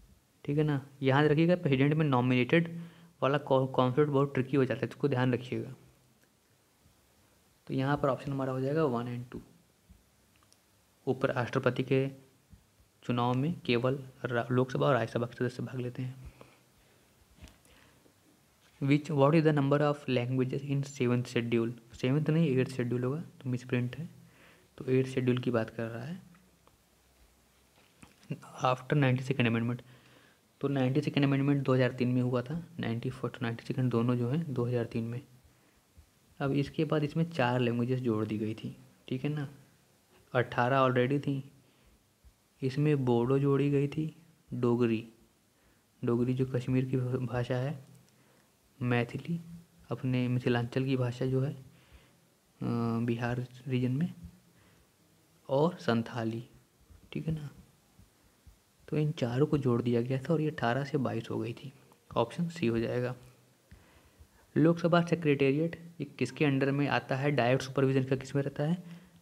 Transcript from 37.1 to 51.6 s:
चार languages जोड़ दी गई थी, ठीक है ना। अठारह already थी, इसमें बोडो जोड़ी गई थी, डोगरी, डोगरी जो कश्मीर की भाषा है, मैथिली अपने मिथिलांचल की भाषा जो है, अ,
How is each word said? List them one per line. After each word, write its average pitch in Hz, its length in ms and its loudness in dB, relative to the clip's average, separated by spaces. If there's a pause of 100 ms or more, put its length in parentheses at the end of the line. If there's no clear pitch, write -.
चार 127 300 2
languages 120 400 0
जोड़ 110 260 0
दी 107 120 -4
गई 107 160 -4
थी, - 220 -10 (320)
ठीक 131 160 -6
है 147 60 -2
ना। 147 180 -6 (840)
अठारह 123 440 2
already 127 420 4
थी, 139 280 -4 (1120)
इसमें 143 420 2
बोडो 123 340 4
जोड़ी 139 320 2
गई 143 180 2
थी, 156 160 -4 (500)
डोगरी, 120 540 2 (960)
डोगरी 123 300 2
जो 131 120 0
कश्मीर 131 380 0
की 131 120 -2
भाषा 123 600 -2
है, 135 220 -4 (1040)
मैथिली 123 580 -2 (500)
अपने 127 380 -2
मिथिलांचल 123 560 0
की 135 120 0
भाषा 123 300 -2
जो 131 140 0
है, 143 120 -2
अ, - 120 -14 (1400)